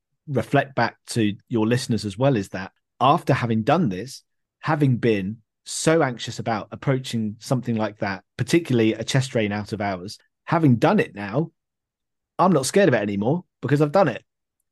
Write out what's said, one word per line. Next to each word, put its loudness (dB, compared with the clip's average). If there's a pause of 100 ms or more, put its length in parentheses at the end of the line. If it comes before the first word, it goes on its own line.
(260)
reflect -2
back -2 (100)
to 0 (140)
your 0
listeners -2
as -8
well 2
is -4
that -12 (280)
after 2
having 0
done 2
this, -10 (360)
having 2
been 0 (260)
so 0
anxious -6
about -4
approaching -4
something -2
like -4
that, -6 (120)
particularly 2
a -4
chest -2
drain -2
out -6
of -6
hours, -8 (260)
having 4
done 2
it -4
now, -6 (880)
I'm 4
not 2
scared 4
of 4
it 2
anymore -2 (180)
because 2
I've 0
done 4
it. -8 (500)